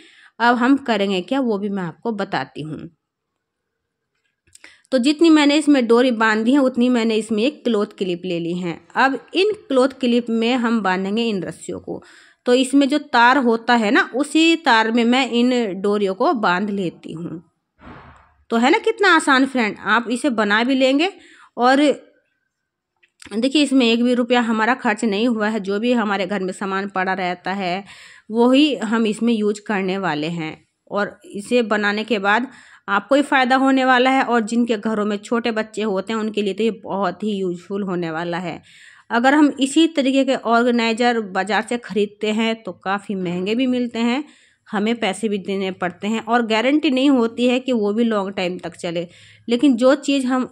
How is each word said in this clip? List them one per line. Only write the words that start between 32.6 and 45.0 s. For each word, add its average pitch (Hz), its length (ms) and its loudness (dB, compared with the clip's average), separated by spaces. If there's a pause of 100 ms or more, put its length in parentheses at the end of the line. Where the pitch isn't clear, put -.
आपको 202 280 0
ही 285 60 4
फ़ायदा 262 340 2
होने 269 300 2
वाला 254 240 4
है, 269 140 2
और 233 180 0
जिनके 233 360 -2
घरों 208 280 -2
में 208 120 -2
छोटे 233 340 -4
बच्चे 214 320 -6
होते 190 300 -4
हैं 226 60 -4
उनके 214 220 -4
लिए 196 120 -2
तो 202 100 -4
ये 226 80 0 (120)
बहुत 185 400 -4
ही 214 80 -2
यूज़फुल 190 520 -6
होने 175 280 -4
वाला 170 280 -6
है। 180 220 -10 (480)
अगर 240 240 2
हम 294 260 4
इसी 277 300 2
तरीके 269 360 0
के 262 100 0
ऑर्गेनाइजर 233 840 0
बाज़ार 196 480 -2
से 240 100 -4
ख़रीदते 214 520 -4
हैं 226 320 -2
तो 185 120 -12
काफ़ी 196 400 -6
महंगे 185 400 -4
भी 254 120 0
मिलते 247 320 -4
हैं, 240 240 0 (440)
हमें 214 280 -2
पैसे 214 340 -4